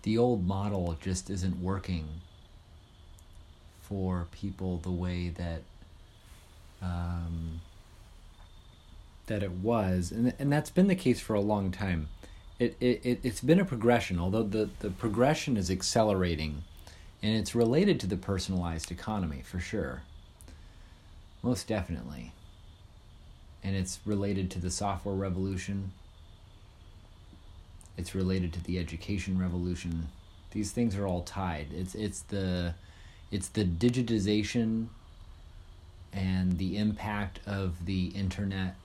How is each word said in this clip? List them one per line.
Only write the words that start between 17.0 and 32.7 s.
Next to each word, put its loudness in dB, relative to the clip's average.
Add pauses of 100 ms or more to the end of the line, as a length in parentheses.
and 2
it's 0
related 6
to -4
the 0
personalized -2
economy, -4
for -6
sure. -4 (1400)
Most 0
definitely. -4 (1300)
And 0
it's -2
related 2
to -4
the -2
software -2
revolution. -2 (2000)
It's -6
related 2
to -6
the -2
education -2
revolution. -2 (440)
These -2
things 2
are 0
all 0
tied. -4
It's, -6
it's -4
the, 0 (580)